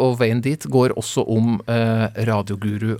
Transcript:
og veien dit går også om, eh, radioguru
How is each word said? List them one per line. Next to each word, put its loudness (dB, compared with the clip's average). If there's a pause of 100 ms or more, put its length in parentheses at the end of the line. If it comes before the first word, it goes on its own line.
og 0
veien 2
dit -4
går 4
også -2
om, 2 (100)
eh, 0 (220)
radioguru -2